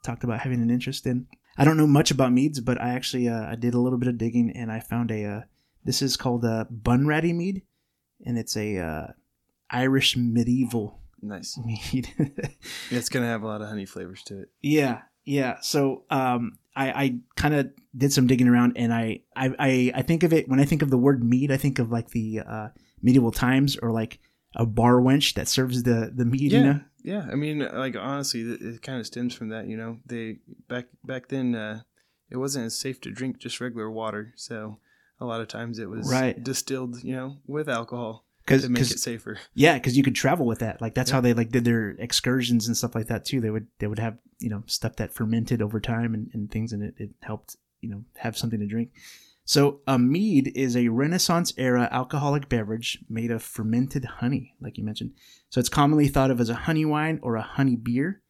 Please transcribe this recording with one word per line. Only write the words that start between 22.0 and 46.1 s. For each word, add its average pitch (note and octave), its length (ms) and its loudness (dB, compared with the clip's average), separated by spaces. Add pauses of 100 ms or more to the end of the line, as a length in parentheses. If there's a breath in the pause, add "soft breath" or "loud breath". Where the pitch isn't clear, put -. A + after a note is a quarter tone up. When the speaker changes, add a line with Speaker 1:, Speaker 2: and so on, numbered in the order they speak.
Speaker 1:
the, A2 300 -4
uh, G#2+ 280 -10 (340 soft breath)
medieval B2 280 6
times C3+ 460 2
or, A#2 160 -2
like, A2+ 260 -4 (380)
a A#2 100 2
bar A#2 340 6
wench C3+ 340 4
that - 140 -4
serves B2+ 340 0
the, A2+ 320 0
the B2 100 0
mead, C3 280 2
Speaker 2:
Yeah. - 60 6
Speaker 1:
you - 60 8
know? C#3+ 160 4 (220)
Speaker 2:
Yeah, F#3 280 -6
I - 40 -6
mean, D3+ 240 -2
like, B2+ 380 -4
honestly, C3 440 -6
it, A#2 220 -8
it A#2 200 -12
kinda B2+ 220 -8
stems B2 300 -6
from A2 160 -10
that, A2 180 -10
you A2 80 -8
know? A2+ 300 -10
They, A2+ 320 -10 (300)
back, B2 180 -8 (180)
back C3 240 -12
then, B2+ 260 -2
uh, A2 280 -8 (480)
it B2+ 80 -10
wasn't C#3 280 -4
as A2+ 120 -8
safe C3+ 240 -8
to A2 80 -12
drink B2 280 -6
just - 220 -10
regular A#2 300 -6
water, A2 460 -6
so G#2+ 420 -12 (420)
a B2+ 40 -8
lot A2+ 160 -4
of A2+ 80 -8
times A#2 300 -10
it G#2+ 100 -8
was B2 220 -6
Speaker 1:
Right. B2+ 320 0
Speaker 2:
distilled, B2+ 600 -6
you B2+ 100 -6
know, C3 220 -10 (100)
with D3+ 220 -6
alcohol A#2 580 -6 (200)
Speaker 1:
'Cause, C3+ 180 6
Speaker 2:
to B2+ 40 -4
make B2 140 2
Speaker 1:
'cause A#2+ 100 2
Speaker 2:
it - 60 -4
safer. A2 400 -8 (160)
Speaker 1:
Yeah, C#3 240 6
'cause B2 180 2
you C#3 60 8
could B2+ 140 2
travel C3+ 280 0
with A2+ 140 0
that. A2 240 -6
Like, A2+ 120 -6
that's B2+ 160 0
Speaker 2:
Yeah. C3+ 60 2
Speaker 1:
how C3 40 4
they, B2 140 4
like, A2+ 160 0
did A#2+ 140 2
their A2+ 260 2
excursions A#2+ 760 0
and A#2 100 -2
stuff - 200 -4
like A2+ 100 -4
that, A2 180 -4
too. C3+ 160 -2
They A2 100 -2
would, G#2+ 180 -6 (100)
they G#2+ 80 -4
would G#2 140 -4
have, A2+ 180 -4 (220)
you A2 100 -4
know, G#2 160 -6
stuff - 300 -4
that - 180 -6
fermented A2+ 480 0
over G#2 180 -2
time A2+ 340 -2